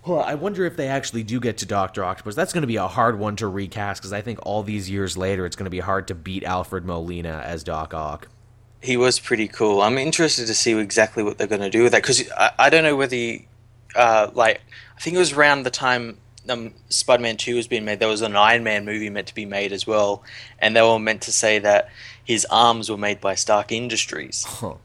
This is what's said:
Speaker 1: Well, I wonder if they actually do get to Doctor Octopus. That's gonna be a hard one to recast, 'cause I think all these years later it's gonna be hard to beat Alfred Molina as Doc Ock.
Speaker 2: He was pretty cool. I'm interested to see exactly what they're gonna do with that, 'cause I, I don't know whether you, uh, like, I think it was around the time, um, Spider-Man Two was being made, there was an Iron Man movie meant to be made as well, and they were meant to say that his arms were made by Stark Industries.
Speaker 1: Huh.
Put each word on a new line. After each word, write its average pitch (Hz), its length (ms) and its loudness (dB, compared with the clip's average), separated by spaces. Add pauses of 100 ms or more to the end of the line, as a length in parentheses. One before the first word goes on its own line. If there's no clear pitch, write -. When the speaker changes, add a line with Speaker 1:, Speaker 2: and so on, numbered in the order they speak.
Speaker 1:
Well, 170 140 0
I 131 160 -2
wonder 185 280 -4
if 165 100 -4
they 139 140 -4
actually 123 340 -4
do 110 160 -4
get 117 200 -2
to 98 80 -8
Doctor 98 360 -2
Octopus. 92 320 -6
That's 160 200 -2
gonna 160 120 0
be 117 100 -2
a 95 100 -2
hard 113 320 0
one 104 180 -4
to 110 100 -4
recast, 98 540 -6
'cause 98 140 -10
I 104 80 -6
think 117 240 -8
all 104 160 -2
these 101 260 -6
years 95 300 -4
later 95 260 -2
it's 85 120 -8
gonna 95 120 -8
be 90 120 -6
hard 95 280 -2
to 98 60 -6
beat 92 300 -8
Alfred 90 420 -4
Molina 85 580 -8
as 82 180 -8
Doc 80 300 -6
Ock. 76 360 -8 (520)
Speaker 2:
He 127 160 -2
was 123 220 4
pretty 107 300 -2
cool. 101 340 2
I'm 117 160 4
interested 147 480 0
to 110 80 -4
see 120 240 2
exactly 107 440 2
what 104 140 -2
they're 107 100 -2
gonna 101 220 -2
do 110 140 4
with 120 100 6
that, - 100 6
'cause 123 200 0 (160)
I, 107 200 4
I 139 120 6
don't 160 140 4
know 147 120 2
whether 131 200 -2
you, 117 260 -6 (540)
uh, 110 360 6
like, 113 300 2 (340)
I - 40 -20
think 165 160 -4
it - 20 4
was 160 160 2
around 143 300 4
the 127 60 -2
time, 120 460 -2 (320)
um, 117 240 -6 (160)
Spider-Man 117 480 2
Two 120 200 -4
was 117 120 -2
being 110 160 -2
made, 104 160 -4
there 113 80 4
was 107 140 0
an 107 120 -2
Iron 113 300 6
Man 104 220 -2
movie 107 240 -6
meant 101 160 -8
to - 80 -16
be 104 100 -8
made 101 300 -6
as 95 120 -6
well, 101 360 2 (360)
and 107 160 0
they 113 60 6
were 113 180 6
meant 110 240 -2
to 117 100 -6
say 110 260 2
that 104 320 4 (340)
his 113 260 -2
arms 113 380 4
were 107 80 -4
made 101 240 -2
by 98 140 -2
Stark 104 380 0
Industries. 113 720 -6
Speaker 1:
Huh. - 280 -10 (100)